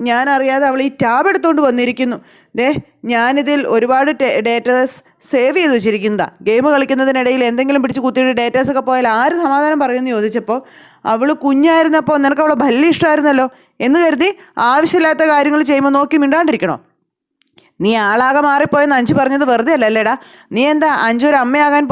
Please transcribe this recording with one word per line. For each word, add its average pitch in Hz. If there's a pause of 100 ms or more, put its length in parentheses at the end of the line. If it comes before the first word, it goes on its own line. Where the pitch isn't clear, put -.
ഞാൻ 240
അറിയാതെ 269
അവൾ 262
ഈ 269
ടാബ് 254
എടുത്തോണ്ട് 330
വന്നിരിക്കുന്നു." 247 (400)
"ദേ, 247 (440)
ഞാനിതിൽ 269 (140)
ഒരുപാട് 254 (100)
ടെ-, 254 (140)
ഡേറ്റാസ് 247 (340)
സേവ് 269
ചെയ്ത് 320
വെച്ചിരിക്കുന്നതാ. 208 (220)
ഗെയിം 233
കളിക്കുന്നതിനിടയിൽ 262
എന്തെങ്കിലും 269
പിടിച്ച് 262
കുത്തിയിട്ട് 262
ഡേറ്റാസൊക്കെ 247
പോയാൽ 254 (140)
ആര് 294 (100)
സമാധാനം 294
പറയുമെന്ന്?" 254
ചോദിച്ചപ്പോൾ, 220 (540)
"അവള് 262 (100)
കുഞ്ഞായിരുന്നപ്പോൾ 311
നിനക്ക് 277
അവളെ 311
ഭല്യ 285
ഇഷ്ടമായിരുന്നല്ലോ. 294 (400)
എന്ന് 277
കരുതി 320 (420)
ആവശ്യമില്ലാത്ത 320
കാര്യങ്ങൾ 294
ചെയ്യുമ്പോൾ 277
നോക്കി 285
മിണ്ടാണ്ടിരിക്കണോ? 269 (1080)
നീ 208 (180)
ആളാകെ 254
മാറിപ്പോയെന്ന് 285
അഞ്ചു 240
പറഞ്ഞത് 277
വെറുതെ 240
അല്ലല്ലേടാ. 220 (400)
നീ 220 (100)
എന്താ 311 (200)
അഞ്ചു 233
ഒരു 285
അമ്മയാകാൻ 294